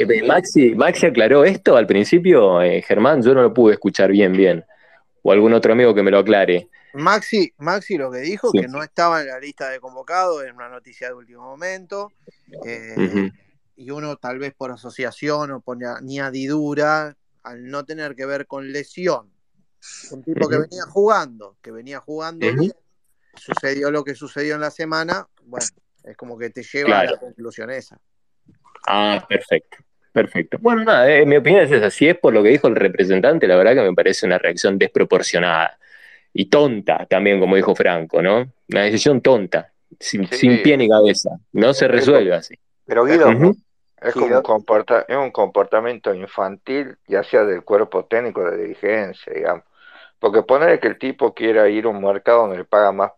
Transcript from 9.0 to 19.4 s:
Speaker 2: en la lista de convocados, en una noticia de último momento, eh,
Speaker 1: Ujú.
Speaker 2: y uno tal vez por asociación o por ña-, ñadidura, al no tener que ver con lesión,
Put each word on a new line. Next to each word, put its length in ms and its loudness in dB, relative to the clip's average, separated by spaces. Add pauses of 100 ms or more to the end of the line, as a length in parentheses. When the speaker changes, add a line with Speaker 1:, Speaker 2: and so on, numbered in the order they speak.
Speaker 2:
en 60 -10
la 120 -14
lista 300 -14
de 100 -12
convocados, 640 -6
en 120 -18
una 120 -18
noticia 400 -18
de 60 -14
último 280 -20
momento, 720 -14 (460)
eh, 360 -14
Speaker 1:
Ujú. 340 -4 (460)
Speaker 2:
y 140 -20
uno 260 -12
tal 220 -14
vez 160 -14
por 180 -14
asociación 800 -10
o 100 -16
por 160 -14
ña-, 240 -14
ñadidura, 1120 -6 (260)
al 280 -20
no 140 -12
tener 300 -14
que 120 -12
ver 200 -10
con 260 -16
lesión, 600 -8 (760)